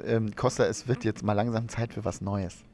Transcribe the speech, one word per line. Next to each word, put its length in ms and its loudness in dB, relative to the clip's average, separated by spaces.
ähm, 300 2
„Costa, 300 4
es 220 -2
wird 160 0
jetzt 180 -2
mal 100 2
langsam 360 0
Zeit 260 -4
für 100 -6
was 160 -4
Neues.“ 540 -4